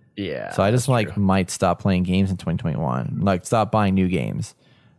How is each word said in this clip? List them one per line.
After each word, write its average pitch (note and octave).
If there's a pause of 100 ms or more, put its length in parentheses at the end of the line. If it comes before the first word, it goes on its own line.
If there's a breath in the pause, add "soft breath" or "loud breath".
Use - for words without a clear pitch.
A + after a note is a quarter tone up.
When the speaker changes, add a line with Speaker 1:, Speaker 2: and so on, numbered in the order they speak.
(160 soft breath)
Speaker 1:
Yeah, C#2
Speaker 2:
So -
I G2
just, B2
Speaker 1:
that's -
Speaker 2:
like, A2+
Speaker 1:
true. G#2
Speaker 2:
might F#2+
stop F2
playing F2+
games F#2
in F2+
twenty E2
twenty-one. B1+
Like, F#2+
stop A2
buying G2+
new F#2+
games F2 (440 soft breath)